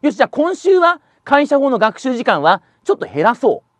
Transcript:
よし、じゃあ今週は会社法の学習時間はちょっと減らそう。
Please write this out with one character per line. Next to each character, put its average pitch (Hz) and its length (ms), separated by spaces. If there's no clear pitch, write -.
よ 294 100
し、 294 60
じ 311 60
ゃ 226 40
あ - 20
今 339 260
週 370 240
は 339 220
会 285 220
社 285 120
法 277 120
の 240 80
学 220 200
習 262 160
時 233 100
間 170 180
は 175 200
ち 392 80
ょ - 20
っ - 40
と - 80
減 143 180
ら 233 100
そ 233 320
う。 - 140